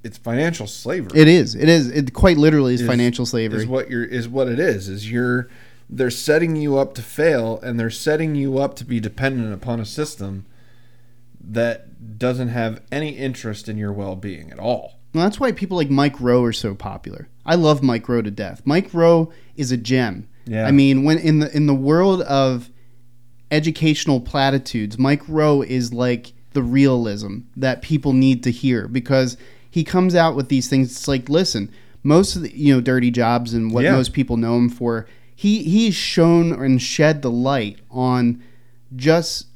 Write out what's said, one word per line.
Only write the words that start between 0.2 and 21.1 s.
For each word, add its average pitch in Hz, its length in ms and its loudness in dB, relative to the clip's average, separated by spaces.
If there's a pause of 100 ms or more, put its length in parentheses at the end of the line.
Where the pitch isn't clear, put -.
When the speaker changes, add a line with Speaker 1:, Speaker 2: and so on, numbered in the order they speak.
Speaker 1:
slavery. 139 520 -4
Speaker 2:
It 156 60 8
is. 147 300 4
It 147 120 2
is. 160 220 4
It 135 240 -4
quite 180 240 4
literally 147 360 4
is 120 80 -2
Speaker 1:
Is, 120 40 -2
Speaker 2:
financial 120 400 0
slavery. 113 320 -4
Speaker 1:
is 110 80 -4
what 127 240 -4
you're, 120 140 -4
is 117 240 -6
what 127 200 -2
it 120 120 -2
is, 110 280 -2
is 104 220 -10
you're, 123 380 -2 (420)
they're 127 200 -2
setting 160 440 0
you 147 240 0
up 135 160 -2
to 120 80 -10
fail, 123 580 -2
and 120 200 -6
they're 113 100 -2
setting 151 460 -2
you 135 220 -2
up 139 180 -2
to 123 80 -14
be 120 160 -4
dependent 117 520 -4
upon 117 280 -6
a 110 40 -8
system 98 640 -10 (1000)
that 113 680 -6
doesn't 127 300 -2
have 113 420 -4
any 151 200 -6
interest 120 580 -8
in 107 80 -8
your 104 160 -4
well-being 95 580 -10
at - 80 -18
all. - 420 -6 (140)
Speaker 2:
Well, 160 100 2
that's 208 160 -2
why 254 120 0
people 190 240 -8
like 147 140 0
Mike 139 300 0
Rowe 123 240 2
are 117 80 0
so 107 220 -6
popular. - 540 -14 (160)
I 160 100 0
love 151 280 4
Mike 117 260 0
Rowe 120 140 0
to 104 80 -4
death. 101 340 -10
Mike 165 280 0
Rowe 165 400 4 (240)
is 127 160 -4
a 131 40 0
gem. 113 520 -2 (160)
Speaker 1:
Yeah. 110 220 -2
Speaker 2:
I 110 60 4
mean, 139 320 6
when 156 140 4